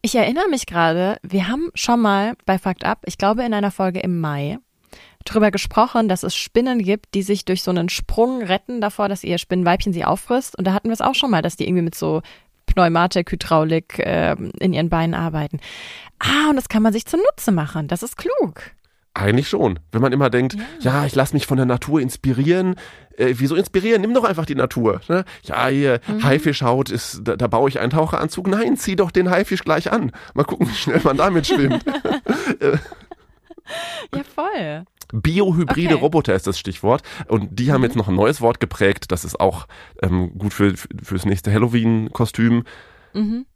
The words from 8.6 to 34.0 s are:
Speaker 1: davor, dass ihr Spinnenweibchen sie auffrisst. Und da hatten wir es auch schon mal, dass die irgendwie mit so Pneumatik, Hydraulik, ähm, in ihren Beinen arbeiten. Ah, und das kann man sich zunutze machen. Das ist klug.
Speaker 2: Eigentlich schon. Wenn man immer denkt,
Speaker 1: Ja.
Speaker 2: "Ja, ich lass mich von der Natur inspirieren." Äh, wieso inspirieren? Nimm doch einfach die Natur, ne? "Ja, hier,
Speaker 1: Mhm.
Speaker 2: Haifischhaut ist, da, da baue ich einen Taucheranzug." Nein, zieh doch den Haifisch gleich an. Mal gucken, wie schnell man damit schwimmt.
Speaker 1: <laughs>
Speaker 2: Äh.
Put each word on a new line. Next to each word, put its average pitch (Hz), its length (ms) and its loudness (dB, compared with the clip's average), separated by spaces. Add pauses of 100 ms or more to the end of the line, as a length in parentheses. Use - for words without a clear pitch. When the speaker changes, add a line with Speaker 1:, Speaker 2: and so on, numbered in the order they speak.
Speaker 1:
davor, 208 300 -2
dass 196 140 -6
ihr 170 140 -2
Spinnenweibchen 180 540 0
sie 170 140 -2
auffrisst. - 520 -2
Und 185 80 -2
da 190 80 2
hatten - 140 -2
wir 226 60 -2
es - 80 -4
auch 262 140 0
schon 262 160 0
mal, 165 100 2
dass 170 160 -2
die - 100 -2
irgendwie 180 140 2
mit 165 140 -4
so 156 260 -2 (460)
Pneumatik, 175 640 2
Hydraulik, 160 680 0
ähm, - 600 0
in 185 140 2
ihren 165 160 0
Beinen 165 260 0
arbeiten. 156 440 -4 (600)
Ah, 294 300 2
und 294 60 4
das 262 140 -4
kann 214 140 2
man 220 100 4
sich 226 120 -2
zunutze 381 460 0
machen. 151 380 -2
Das 175 140 -4
ist - 120 -12
klug. 381 460 -2 (560)
Speaker 2:
Eigentlich 110 320 2
schon. 104 300 0 (120)
Wenn 113 120 0
man 127 100 2
immer 139 160 2
denkt, 123 240 2
Speaker 1:
Ja. 208 80 -8 (400)
Speaker 2:
"Ja, 147 60 0
ich - 80 -4
lass 135 180 2
mich 147 140 0
von 135 100 0
der 131 80 2
Natur 127 360 0
inspirieren." 147 760 0 (420)
Äh, 127 200 2
wieso 135 180 0
inspirieren? 202 460 2
Nimm 220 120 0
doch 247 100 4
einfach 165 220 0
die 143 80 -6
Natur, 117 560 0
ne? 185 160 0 (180)
"Ja, 120 260 -2
hier, 135 380 2
Speaker 1:
Mhm. 214 160 -2
Speaker 2:
Haifischhaut 139 680 2
ist, - 320 -8
da, 113 120 0
da 117 120 0
baue 117 200 2
ich 131 120 -2
einen 120 100 0
Taucheranzug." 160 580 -2
Nein, 214 300 2
zieh 190 180 -2
doch 180 140 4
den 180 220 2
Haifisch 185 320 0
gleich 160 280 0
an. 175 200 0 (240)
Mal 147 80 2
gucken, - 260 0
wie 107 60 -6
schnell - 280 0
man 139 140 4
damit 170 300 2
schwimmt. 143 420 2
Speaker 1:
<laughs> 285 680 -2
Speaker 2:
Äh. 143 180 2 (1400)